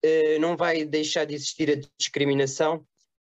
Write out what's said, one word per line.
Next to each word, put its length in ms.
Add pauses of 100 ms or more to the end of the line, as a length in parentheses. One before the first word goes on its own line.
hum, 340
não 160
vai 300
deixar 400
de 100
existir 340
a 200 (100)
discriminação. 840 (400)